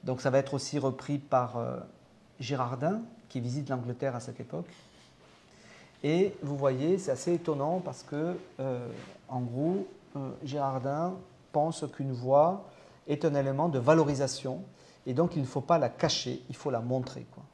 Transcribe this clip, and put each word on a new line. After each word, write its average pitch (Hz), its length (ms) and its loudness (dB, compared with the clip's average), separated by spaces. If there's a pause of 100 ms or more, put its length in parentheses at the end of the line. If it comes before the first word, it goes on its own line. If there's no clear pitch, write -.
Donc 127 160 -2
ça 143 100 2
va 131 100 6
être 135 160 -2
aussi 139 220 -4
repris 135 400 -2
par, 123 380 0
euh, 120 220 -4 (600)
Girardin, 131 640 -2 (280)
qui - 100 -6
visite 127 300 -4
l'Angleterre 123 460 -4
à 120 40 -6
cette 120 220 -12
époque. 165 280 -8 (1300)
Et 180 380 4
vous 143 160 -4
voyez, 139 400 2
c'est 180 140 -2
assez - 220 0
étonnant 160 460 0
parce 143 240 -10
que, 160 320 -2 (240)
euh, 123 300 -4 (400)
en 127 100 -2
gros, 151 480 0 (300)
euh, 135 140 -6 (120)
Girardin 139 680 -2 (400)
pense 156 320 0 (100)
qu'une 135 160 -4
voie 143 540 4 (420)
est 151 180 0
un 147 100 4
élément 139 320 2
de 139 120 2
valorisation 143 840 4 (420)
et 127 80 -4
donc 170 220 2
il 151 60 0
ne 127 60 -2
faut 143 120 -4
pas 165 200 4
la 127 100 2
cacher, - 600 -2
il 127 60 -10
faut - 140 -4
la 117 120 0
montrer, 127 520 -2
quoi. - 100 -18 (100)